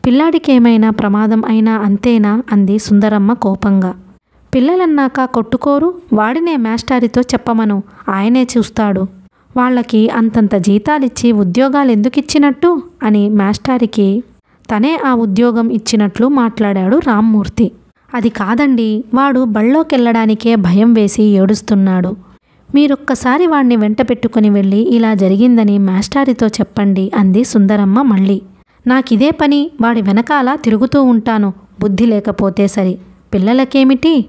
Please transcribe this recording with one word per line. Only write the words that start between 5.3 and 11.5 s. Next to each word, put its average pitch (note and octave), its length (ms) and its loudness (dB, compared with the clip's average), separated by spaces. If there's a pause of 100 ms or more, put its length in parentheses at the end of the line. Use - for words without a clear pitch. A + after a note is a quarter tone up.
వాడినే C4+ 420 -2
మాస్టారితో A#3 680 -2
చెప్పమను, A3 640 -2 (260)
ఆయనే A3+ 380 0 (100)
చూస్తాడు. G3+ 500 -2 (500)
వాళ్ళకి A#3+ 520 0
అంతంత A3+ 460 0
జీతాలిచ్చి A#3 760 0
ఉద్యోగాలెందుకిచ్చినట్టు?" C4+ 1500 0 (220)